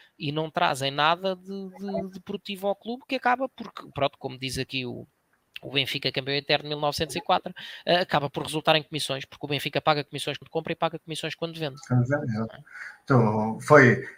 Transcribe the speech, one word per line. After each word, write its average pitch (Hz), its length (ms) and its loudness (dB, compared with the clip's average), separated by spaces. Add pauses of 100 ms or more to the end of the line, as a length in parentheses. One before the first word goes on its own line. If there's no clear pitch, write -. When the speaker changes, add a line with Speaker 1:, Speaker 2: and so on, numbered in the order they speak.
(180)
Speaker 1:
e 143 140 -4
não 156 180 -2
trazem 139 400 0
nada 170 460 2
de, 190 340 -10
de, 196 440 -6
de 190 80 -14
produtivo 202 460 -8
ao 196 80 2
clube, 240 320 -8
que - 60 -6
acaba 254 340 0
porque, - 360 -14 (100)
pronto, 139 240 -2
como 127 220 -8
diz 131 180 -6
aqui 131 300 -4
o, 120 200 -10 (540)
o 131 100 -12
Benfica 135 400 0
campeão 139 240 -2
eterno 143 280 0
de 147 60 -8
mil 147 100 -4
novecentos 147 360 -2
e - 60 -4
quatro, 180 320 0 (320)
eh, 175 120 6
acaba 143 320 0
por 151 140 -4
resultar 151 320 2
em 151 80 2
comissões, 135 420 -6
porque - 200 -12
o 143 40 -6
Benfica 143 320 -2
paga 147 220 4
comissões 143 340 -6
quando - 120 -20
compra 165 240 -4
e - 20 -6
paga 165 240 -2
comissões 156 360 -8
quando 165 240 -6
vende. 143 160 -4 (120)
Speaker 2:
Quando 123 200 2
vende, 143 240 -2
exato. 110 260 -6 (460)
Então, 110 580 4
foi, 131 460 8 (100)